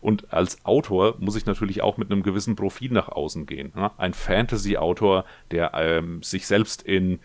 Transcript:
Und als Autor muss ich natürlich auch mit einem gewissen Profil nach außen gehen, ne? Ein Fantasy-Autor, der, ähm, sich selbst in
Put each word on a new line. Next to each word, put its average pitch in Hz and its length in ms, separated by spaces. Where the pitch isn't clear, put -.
Und - 320
als - 320
Autor 107 540
muss 101 180
ich 107 80
natürlich 98 380
auch - 160
mit 98 120
einem 101 120
gewissen 101 340
Profil 123 360
nach 104 160
außen 76 380
gehen, 71 280
ne? 98 240
Ein 90 160
Fantasy-Autor, 95 1120
der, 85 240
ähm, 82 480
sich - 240
selbst 104 360
in 92 420